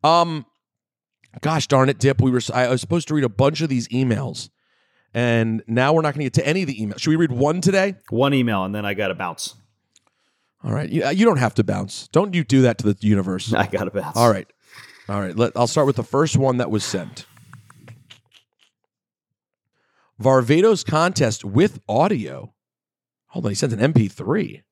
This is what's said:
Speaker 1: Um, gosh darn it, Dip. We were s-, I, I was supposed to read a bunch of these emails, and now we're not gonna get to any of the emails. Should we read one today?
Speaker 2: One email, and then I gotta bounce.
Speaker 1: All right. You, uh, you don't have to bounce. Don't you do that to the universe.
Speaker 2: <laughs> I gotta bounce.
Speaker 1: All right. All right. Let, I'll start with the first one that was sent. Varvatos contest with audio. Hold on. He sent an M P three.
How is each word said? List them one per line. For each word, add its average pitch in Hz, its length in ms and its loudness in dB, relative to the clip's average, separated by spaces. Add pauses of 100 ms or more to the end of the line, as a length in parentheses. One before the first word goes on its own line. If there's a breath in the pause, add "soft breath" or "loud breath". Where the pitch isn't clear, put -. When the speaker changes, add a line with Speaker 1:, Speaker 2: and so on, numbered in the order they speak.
Speaker 1:
Um, 165 420 2 (960)
gosh 156 240 -2
darn 131 240 4
it, 135 80 -2
Dip. 131 240 2
We 131 80 4
were 123 80 0
s-, - 140 -4
I, 127 140 2
I 120 40 0
was 127 120 0
supposed 160 260 -4
to 156 80 -4
read 143 80 2
a 120 60 0
bunch 139 320 0
of 160 80 -2
these 123 180 -2
emails, 120 640 -2 (640)
and 117 500 0
now 127 260 2
we're 160 120 2
not 147 100 -2
gonna 143 120 -6
get 123 100 -6
to - 120 2
any 180 140 0
of 165 60 -2
the 120 120 -8
emails. 104 200 -6
Should 156 100 -2
we 156 60 4
read 160 160 2
one 147 300 0
today? 190 340 2 (160)
Speaker 2:
One 139 240 2
email, 113 280 0
and 101 120 -6
then 104 100 -6
I 101 80 -4
gotta 95 220 -4
bounce. 87 400 -10 (1080)
Speaker 1:
All 107 80 -6
right. 139 160 -4
You, 139 180 -4
uh, 139 40 -2
you 190 160 2
don't 196 120 4
have 120 180 0
to 107 80 2
bounce. 98 460 -6
Don't 185 260 0
you 165 80 0
do 135 180 4
that 120 160 4
to 104 160 0
the - 80 -4
universe. 98 520 0
Speaker 2:
<laughs> - 20 0
I 101 100 2
gotta 98 240 -4
bounce. 92 280 -8
Speaker 1:
All 120 120 6
right. 95 180 0 (600 loud breath)
All 101 100 -4
right. 92 160 -6
Let, 117 220 0
I'll 120 80 2
start 139 220 0
with 139 80 0
the 120 80 -4
first 143 340 0
one 131 200 2
that 113 120 -2
was 104 140 -2
sent. - 420 -10 (3000)
Varvatos 139 640 4
contest 156 580 0
with 123 360 0 (100)
audio. 110 640 -2 (760)
Hold - 160 -8
on. 101 60 -2
He 98 40 -6
sent 117 180 -2
an 101 60 -6
M 135 140 2
P 113 140 4
three. 143 540 -6 (100)